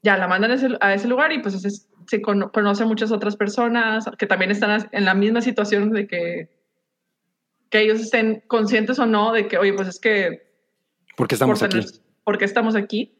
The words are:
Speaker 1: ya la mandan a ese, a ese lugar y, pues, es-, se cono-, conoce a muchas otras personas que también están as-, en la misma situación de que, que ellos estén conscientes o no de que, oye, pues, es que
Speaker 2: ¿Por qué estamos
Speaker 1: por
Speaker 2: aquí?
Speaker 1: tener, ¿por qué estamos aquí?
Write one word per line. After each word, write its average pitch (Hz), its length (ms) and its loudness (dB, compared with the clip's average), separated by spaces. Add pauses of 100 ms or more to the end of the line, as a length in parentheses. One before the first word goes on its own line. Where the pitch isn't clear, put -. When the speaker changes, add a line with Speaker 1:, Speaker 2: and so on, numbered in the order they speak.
Speaker 1:
ya 196 140 4
la 185 100 -2
mandan 196 240 2
a 254 40 2
ese, 262 140 0 (100)
a 196 140 4
ese 208 140 -2
lugar 285 260 2
y, 269 80 -4
pues, 196 240 -6
es-, 202 240 -8 (180)
se - 140 -2
cono-, 202 300 0
conoce 208 320 2
a - 20 0
muchas 220 260 0
otras 208 240 -2
personas 226 720 0 (120)
que 202 100 -2
también 185 240 2
están 208 200 2
as-, 214 200 0
en 202 140 0
la 190 80 4
misma 214 280 2
situación 208 500 0
de 202 160 -2
que, 175 420 -6 (1200)
que 214 120 2
ellos 214 180 2
estén 220 480 0
conscientes 220 520 0
o 247 60 2
no 220 280 2
de 208 140 0
que, 190 100 -2
oye, 196 160 2
pues, 196 140 -4
es 185 120 -12
que 196 480 -2 (680)
Speaker 2:
¿Por 120 120 -2
qué 127 80 0
estamos 127 240 2
Speaker 1:
por 107 80 2
Speaker 2:
aquí? 110 120 0
Speaker 1:
tener, 101 120 -6 (320)
¿por 202 140 -2
qué 190 80 0
estamos 220 300 0
aquí? 208 440 -4